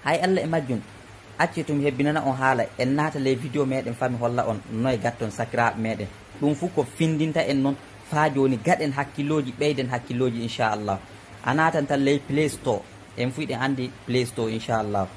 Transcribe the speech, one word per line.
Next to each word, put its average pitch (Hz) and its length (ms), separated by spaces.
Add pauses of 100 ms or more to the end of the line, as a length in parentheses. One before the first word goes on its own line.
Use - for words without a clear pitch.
Hay 160 180
Allah 185 200
e 147 60
majjum, 139 320 (600)
acce 165 260
to 151 80
mi 143 100
hebbinana 143 420
on 131 100
haala, 131 300 (120)
en 127 180
naata 151 240
ley 131 160
video 135 300
meɗen 131 280
faa 123 160
mi 120 80
holla 120 300
on 107 120 (120)
noye 120 260
gatton 113 340
sakiraaɓe 117 460
meɗen. 110 300 (340)
Ɗum 147 140
fuu 175 120
ko 160 160
findinta 160 580
en 135 220
noon, 139 120 (340)
faa 156 200
joni 135 280
gaɗen 156 340
hakkilloji, 143 680
ɓeyden 135 300
hakkilloji, 123 540
inchallah. 104 560 (460)
A 123 80
naatan 160 340
tan 139 160
ley 139 160
Play 143 300
Store, 107 320 (360)
en 123 140
fuu 139 120
eɗen 123 180
andi 127 300 (140)
Play 123 200
Store, 117 260
inchallah. 107 640